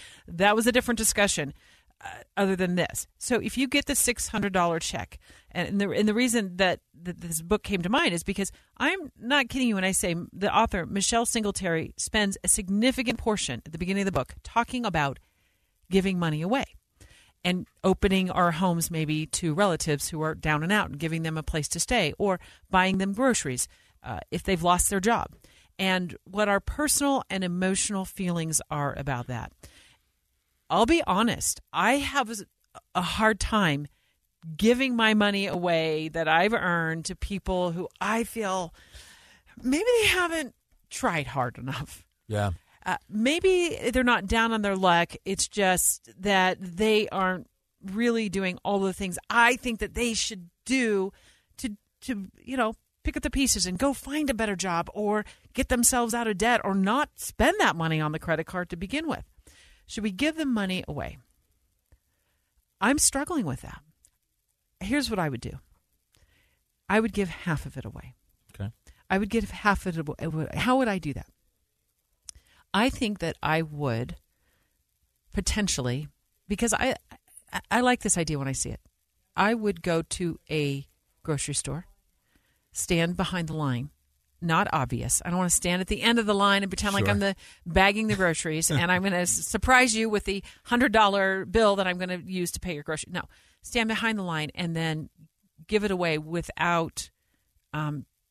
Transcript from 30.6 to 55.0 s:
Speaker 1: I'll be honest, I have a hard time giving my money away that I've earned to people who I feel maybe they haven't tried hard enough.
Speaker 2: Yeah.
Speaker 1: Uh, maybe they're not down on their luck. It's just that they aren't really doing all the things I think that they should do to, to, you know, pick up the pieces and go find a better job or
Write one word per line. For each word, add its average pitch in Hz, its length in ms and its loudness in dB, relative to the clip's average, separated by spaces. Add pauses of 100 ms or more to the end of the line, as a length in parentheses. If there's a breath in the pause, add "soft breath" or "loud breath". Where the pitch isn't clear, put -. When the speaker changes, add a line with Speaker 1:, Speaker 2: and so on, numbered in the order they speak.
Speaker 1:
I'll 196 160 4
be 233 200 4
honest, 202 540 0 (100)
I 202 260 2
have 269 360 -2 (640)
a 180 80 0
hard 202 360 2
time 151 500 0 (680)
giving 247 400 4
my 220 160 6
money 202 340 4
away 160 640 0
that 160 200 -2
I've 175 260 6
earned 165 520 0
to 185 80 -8
people 180 580 -2
who 175 160 -6 (120)
I 220 240 0
feel 190 500 -6 (880 loud breath)
maybe 285 220 2 (160)
they 415 60 4
haven't 330 480 0 (340)
tried 170 380 -2
hard 123 320 -4
enough. 120 480 -10 (200)
Speaker 2:
Yeah. 104 260 0 (340 soft breath)
Speaker 1:
Uh, 185 120 -2 (100)
maybe 339 720 2 (160)
they're 254 100 4
not 220 220 2
down 226 260 2
on 220 80 0
their 202 160 0
luck. 175 380 4 (100)
It's 190 240 -4
just 185 600 2 (100)
that 185 400 2
they 208 480 2
aren't 185 400 -2 (340)
really 226 460 0
doing 185 340 -2
all 202 160 0
the 196 140 0
things 185 260 -6 (120)
I 240 260 6
think 233 240 -6
that 196 140 -6
they 233 180 -2
should 190 380 -6 (160)
do 214 440 0 (460 soft breath)
to, 208 220 -8 (240)
to, 202 240 -6 (180)
you 262 140 -6
know, 226 160 0 (280)
pick 302 140 -2
up 294 60 -6
the 294 80 0
pieces 240 340 2
and 180 140 -4
go 277 160 2
find 285 340 -4
a 262 60 2
better 208 200 0
job 175 380 -2
or 214 320 0 (300 loud breath)